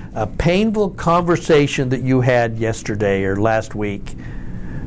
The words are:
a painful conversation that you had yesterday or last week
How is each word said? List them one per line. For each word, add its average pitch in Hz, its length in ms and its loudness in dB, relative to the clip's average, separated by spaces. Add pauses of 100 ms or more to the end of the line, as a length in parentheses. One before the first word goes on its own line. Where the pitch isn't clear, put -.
(140)
a 110 120 -2
painful 202 640 0
conversation 165 1000 2
that 127 100 -2
you 131 220 2
had 120 360 2
yesterday 104 680 0
or 98 120 0
last 110 380 0
week 104 400 -6 (720)